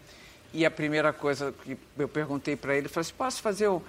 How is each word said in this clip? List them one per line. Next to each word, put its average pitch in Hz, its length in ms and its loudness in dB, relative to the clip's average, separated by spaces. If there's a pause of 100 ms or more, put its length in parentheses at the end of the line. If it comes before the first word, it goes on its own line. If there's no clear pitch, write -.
(540)
E 160 120 4
a 156 60 6
primeira 151 420 2
coisa 143 400 0 (100)
que 135 140 -8 (200)
eu 139 120 0
perguntei 147 460 -2
pra 135 200 0
ele, 143 140 0
falei 170 180 -2
assim: - 100 -12
"Posso 262 240 -4
fazer 208 280 0
u-, 180 180 2